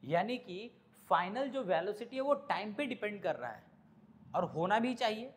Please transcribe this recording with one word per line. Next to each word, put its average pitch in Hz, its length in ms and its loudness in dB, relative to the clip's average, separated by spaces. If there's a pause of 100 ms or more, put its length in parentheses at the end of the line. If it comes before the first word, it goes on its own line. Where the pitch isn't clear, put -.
यानी 185 360 0
कि 202 320 -10 (380)
final 196 400 2
जो 262 140 -2
वेलोसिटी 190 520 0
है 262 60 -2
वो 285 120 6 (160)
time 202 240 0
पे 285 140 -2
depend 208 360 -4
कर 165 120 2
रहा 120 160 -8
है, 107 120 -14 (720)
और 175 160 2
होना 185 280 4
भी 247 160 2
चाहिए। 240 420 -2